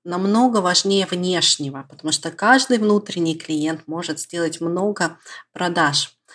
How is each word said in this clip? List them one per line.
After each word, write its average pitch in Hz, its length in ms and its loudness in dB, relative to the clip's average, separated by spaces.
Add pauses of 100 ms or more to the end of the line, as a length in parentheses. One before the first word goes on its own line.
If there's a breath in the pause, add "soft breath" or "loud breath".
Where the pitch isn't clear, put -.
намного 202 520 2
важнее 190 520 2
внешнего, 165 800 -2
потому - 220 -8
что 156 220 -4
каждый 247 460 4
внутренний 202 580 0
клиент 156 500 -4
может 165 320 -6
сделать 165 420 -4
много 175 560 -2 (360 loud breath)
продаж 170 640 0 (180 soft breath)